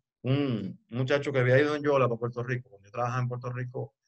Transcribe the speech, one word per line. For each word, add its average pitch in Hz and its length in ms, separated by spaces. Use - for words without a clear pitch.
un 123 560
muchacho 143 440
que 135 80
había 123 200
ido 151 160
en 147 60
Yola 139 260
para 113 100
Puerto 120 240
Rico. 123 280
Cuando - 160
yo 107 60
trabajaba 120 300
en 123 60
Puerto 123 240
Rico 127 420